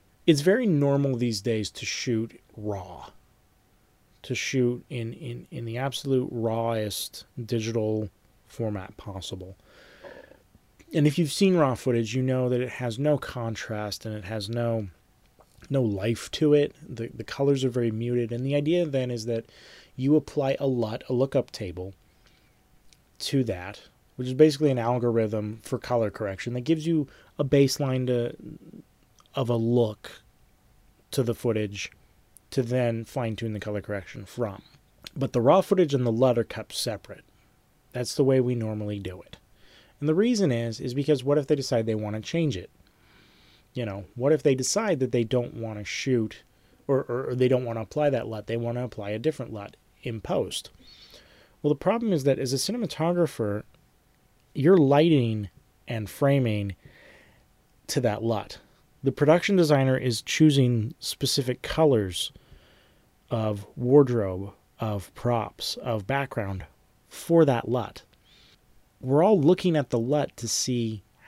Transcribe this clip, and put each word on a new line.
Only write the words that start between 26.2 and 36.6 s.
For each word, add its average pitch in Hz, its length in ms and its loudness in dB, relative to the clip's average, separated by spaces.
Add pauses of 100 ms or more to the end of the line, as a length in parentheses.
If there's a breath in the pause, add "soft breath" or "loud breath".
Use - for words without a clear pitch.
that 123 80 -4
gives 156 260 0
you 156 200 2 (300 loud breath)
a 147 60 0
baseline 135 640 2
to, 120 280 -2 (1000)
of 120 140 -2
a 120 60 2
look 113 680 0 (880)
to 139 100 0
the 117 140 -2
footage 107 560 -4 (580)
to 131 140 0
then 117 420 -2
fine-tune 113 480 -4
the 104 60 -6
color 101 220 -6
correction 101 440 -10
from. 101 380 -6 (520)
But 135 180 -4
the - 80 2
raw 156 200 6
footage 170 320 2
and 127 120 2
the 117 60 2
lut 117 280 4
are 113 40 2
kept - 300 -12